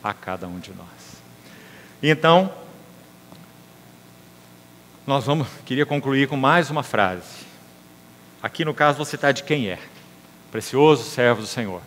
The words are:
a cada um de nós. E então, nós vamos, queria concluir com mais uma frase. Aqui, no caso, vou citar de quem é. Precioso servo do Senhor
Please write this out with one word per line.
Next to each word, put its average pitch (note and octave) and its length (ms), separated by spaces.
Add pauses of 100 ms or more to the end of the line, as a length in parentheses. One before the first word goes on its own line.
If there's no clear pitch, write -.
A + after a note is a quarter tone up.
a G3+ 100
cada F#2 340
um F2 120
de F#2 100
nós. F2+ 180 (1120)
E D3+ 100
então, E3 420 (2500)
nós C#3 200
vamos, C#3+ 220 (180)
queria C#3 200
concluir C3+ 420
com C#3+ 100
mais C#3+ 320
uma D3+ 140
frase. F#2 580 (1000)
Aqui, A2+ 220
no D#3 100
caso, D3 240
vou D3 80
citar C#3 280
de C3+ 100
quem C#3+ 240
é. F2+ 120 (720)
Precioso C3+ 520
servo A#2+ 380
do A2 60
Senhor G2 400